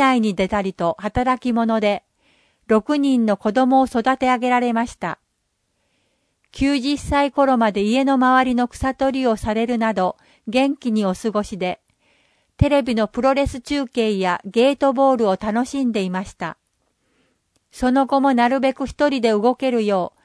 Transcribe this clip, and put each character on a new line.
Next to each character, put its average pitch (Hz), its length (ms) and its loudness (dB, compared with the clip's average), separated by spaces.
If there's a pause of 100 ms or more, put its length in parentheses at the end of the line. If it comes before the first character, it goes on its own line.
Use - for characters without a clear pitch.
(140)
い 247 80 2
に 214 120 0
出 185 140 0
た 208 140 -2
り 190 120 -4
と 170 260 -2
働 247 400 -2
き 247 140 -2
者 226 260 0
で、 208 240 0 (600)
六 294 320 2
人 269 280 2
の 208 120 0
子 214 160 -2
供 262 280 4
を 262 40 2
育 262 320 0
て 262 100 0
上 254 120 2
げ 247 100 -2
ら 247 120 2
れ 240 120 0
ま 233 140 -2
し - 80 -18
た。 - 240 -8 (1300)
九 277 280 0
十 277 180 -2
歳 285 340 0
頃 269 260 2
ま 226 140 2
で 196 100 -2
家 233 220 2
の 269 100 2
周 254 320 4
り 254 100 0
の 247 120 0
草 - 260 -4
取 269 260 -2
り 262 80 0
を 220 80 2
さ 214 180 -4
れ 226 140 0
る 240 100 -2
な 220 160 0
ど、 185 240 -2 (300)
元 262 280 0
気 247 160 -6
に 214 140 0
お 185 80 0
過 220 180 -4
ご 208 120 -2
し 202 140 -10
で、 180 240 -6 (760)
テ 285 120 0
レ 285 140 2
ビ 240 120 -4
の 214 120 -2
プ - 140 -8
ロ 269 120 0
レ 277 120 -2
ス 262 160 -8
中 285 240 -6
継 220 320 -4
や 180 280 -2
ゲ 233 260 2
ー 277 40 -4
ト 277 180 0
ボ 269 200 2
ー 254 40 0
ル 220 120 0
を 185 100 0
楽 214 260 -4
し 277 180 -4
ん 247 80 0
で 214 100 -2
い 185 80 -4
ま 185 160 -6
し - 80 -16
た。 165 240 -12 (1120)
そ 254 200 -2
の 262 160 2
後 277 140 2
も 269 120 2
な 240 160 2
る 262 100 0
べ 262 140 0
く 262 140 -6
一 294 200 0
人 269 140 -2
で 226 100 2
動 220 240 2
け 262 140 -4
る 233 160 0
よ 196 280 -2 (120)